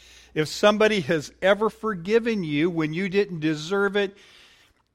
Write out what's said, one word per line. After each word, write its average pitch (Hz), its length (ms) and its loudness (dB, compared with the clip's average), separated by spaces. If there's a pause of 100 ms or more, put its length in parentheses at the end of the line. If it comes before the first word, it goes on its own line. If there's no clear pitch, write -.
(340)
If 156 140 -2
somebody 208 540 2
has 147 300 -2 (120)
ever 202 260 2
forgiven 214 760 -2
you 156 280 0
when 156 240 -2
you 190 140 -2
didn't 185 320 -2
deserve 170 540 -2
it, 196 220 -2 (760)